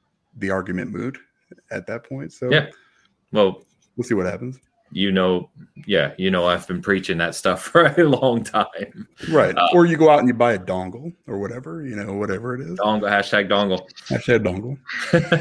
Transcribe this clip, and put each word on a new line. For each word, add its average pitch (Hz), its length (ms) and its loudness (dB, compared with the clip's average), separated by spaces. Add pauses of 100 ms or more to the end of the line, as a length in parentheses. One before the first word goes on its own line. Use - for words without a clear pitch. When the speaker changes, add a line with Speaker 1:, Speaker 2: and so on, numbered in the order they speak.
(380)
Speaker 1:
the 98 120 -4
argument 92 400 -4
moot 117 280 -8 (520)
at 101 160 -10
that 113 180 -10
point. 139 280 -12
So 127 180 -6
Speaker 2:
Yeah. 151 160 -2 (680)
Well, 101 320 0 (320)
Speaker 1:
we'll 120 80 -6
see 120 100 -2
what 92 120 -2
happens. 123 320 -8 (340)
Speaker 2:
you 98 200 0
know, 92 360 0 (380)
yeah, 80 320 0
you 92 140 0
know, 87 140 2
I've 87 200 0
been 90 160 -6
preaching 95 360 -4
that 85 180 -2
stuff 90 260 -2
<laughs> - 80 -12
for 170 160 4 (100)
a 180 80 4
long 127 400 2
time. - 600 -6 (240)
Speaker 1:
Right. 107 260 4
Speaker 2:
Uh, - 160 4
Speaker 1:
Or 175 140 8
you 165 100 2
go 156 140 8
out 147 80 8
and 127 100 4
you 120 60 2
buy 120 200 4
a 98 40 -2
dongle 92 540 -6 (160)
or 107 100 -8
whatever, 131 480 -10
you 120 100 -10
know, 101 180 -8
whatever 104 420 -4
it 131 40 -10
is. 87 180 -10
Speaker 2:
Dongle, 104 300 0
hashtag 101 400 2
dongle. 101 320 2 (280)
Speaker 1:
Hashtag 117 360 2
dongle. 104 320 -4 (640)